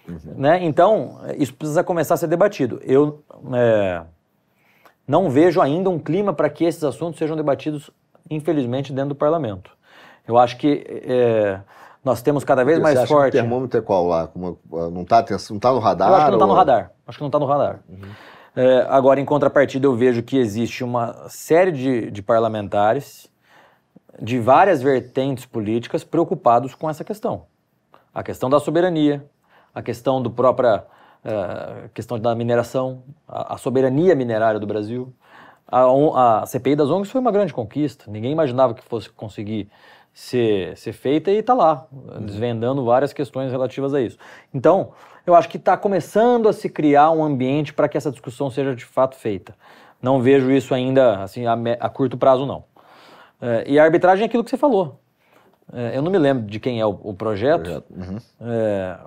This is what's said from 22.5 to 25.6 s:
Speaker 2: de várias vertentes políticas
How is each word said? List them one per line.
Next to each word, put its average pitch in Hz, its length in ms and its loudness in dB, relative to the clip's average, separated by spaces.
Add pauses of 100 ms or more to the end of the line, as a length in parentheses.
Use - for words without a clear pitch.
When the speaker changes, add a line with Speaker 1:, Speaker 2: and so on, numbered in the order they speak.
Speaker 2:
de 120 180 -4
várias 143 420 4
vertentes 131 640 -2
políticas 117 580 -4